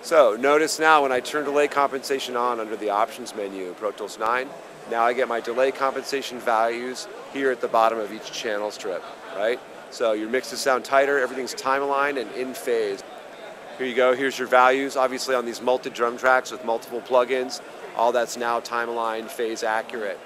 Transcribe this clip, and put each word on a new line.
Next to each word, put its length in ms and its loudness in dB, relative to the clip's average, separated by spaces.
So 300 8
notice 460 4
now 220 8
when 100 2
I 80 2
turn 240 -4
delay 240 2
compensation 640 0
on 240 0
under 160 -6
the 160 -2
options 460 -2
menu 320 -6
in 60 -10
Pro 180 -4
Tools 260 -10
nine, 300 0
now 140 2
I 80 4
get 160 0
my 100 -2
delay 320 0
compensation 720 -4
values 680 0
here 200 0
at 80 -4
the 80 -4
bottom 320 4
of 120 -6
each 200 -12
channel 400 -4
strip, 280 -6
right? 240 0
So 200 0
your 180 -2
mixes 300 -2
sound 260 2
tighter, 360 4
everything's 340 -4
time 280 0
aligned 360 0
and 140 -6
in 200 -6
phase. 520 -2
Here 80 -4
you 80 -4
go, 180 6
here's 240 0
your 120 -4
values. 480 6
Obviously 400 0
on 100 0
these 160 -8
multi-drum 560 0
tracks 320 2
with 140 -12
multiple 360 -4
plugins, 600 0
all 160 4
that's 260 0
now 220 0
time 300 -4
aligned, 420 -4
phase 320 -4
accurate. 640 -4